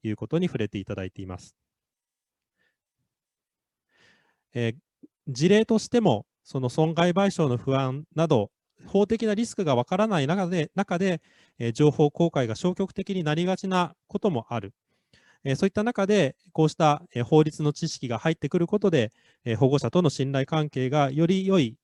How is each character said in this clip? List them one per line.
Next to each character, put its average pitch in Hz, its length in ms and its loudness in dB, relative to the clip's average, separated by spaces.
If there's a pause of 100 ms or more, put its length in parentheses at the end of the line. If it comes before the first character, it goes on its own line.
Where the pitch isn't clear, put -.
い 110 80 -4
う 104 60 -6
こ 107 100 -10
と 160 100 -4
に 185 80 -2
触 139 140 -4
れ 104 80 -4
て - 100 -12
い 95 80 -8
た 107 80 -10
だ 95 100 -8
い 92 60 -10
て 98 140 -16
い - 20 -12
ま 90 140 -12
す。 - 160 -20 (3000)
え 117 160 -2
ー、 113 60 -4 (520)
事 139 220 0
例 214 160 4
と 226 120 2
し - 120 -6
て 240 120 2
も、 131 240 2 (180)
そ - 160 -8
の 127 100 -2
損 160 240 0
害 170 180 2
賠 190 140 2
償 165 240 0
の 123 80 0
不 135 200 -2
安 135 280 -4 (100)
な 160 120 2
ど、 113 220 2 (380)
法 202 180 2
的 226 220 -2
な 208 80 0
リ 226 100 -2
ス - 100 -10
ク 196 100 -4
が 139 100 2
わ 123 100 4
か 180 120 -2
ら 214 100 2
な 180 140 0
い 135 60 0
中 180 200 0
で、 170 260 -2
中 180 240 -4
で、 180 240 -2 (380)
え 117 100 -2
ー、 - 40 0
情 151 180 4
報 147 180 2
公 170 220 0
開 127 160 -2
が 110 80 -4
消 180 180 -2
極 190 200 -6
的 196 200 -8
に 185 100 -4
な 151 120 -2
り 175 100 -2
が 185 120 -2
ち 196 100 -10
な 185 260 -2 (140)
こ - 120 -6
と 202 120 0
も 117 180 -4
あ 120 100 -6
る。 101 140 -12 (720)
え 139 80 -2
ー、 131 40 0
そ 190 100 0
う - 20 4
い - 20 -8
っ - 20 -8
た 208 120 -2
中 208 240 -2
で、 190 280 2 (180)
こ 160 100 2
う 151 60 4
し - 60 -8
た、 151 280 2 (100)
え 120 80 -2
ー、 - 20 -2
法 156 200 6
律 151 180 -4
の 147 120 0
知 165 160 -6
識 - 180 -10
が 117 120 -4
入 160 140 0
っ - 20 -8
て - 140 -6
く 185 80 0
る 170 100 0
こ 208 120 -2
と 202 100 0
で、 123 220 2 (320)
え 117 100 -2
ー、 107 40 0
保 135 100 6
護 139 120 2
者 117 120 -2
と 180 100 4
の 156 80 2
信 135 220 -4
頼 135 140 -2
関 156 240 -2
係 131 200 -2
が 143 220 2
よ 156 140 0
り 190 200 0
良 190 140 4
い 117 240 0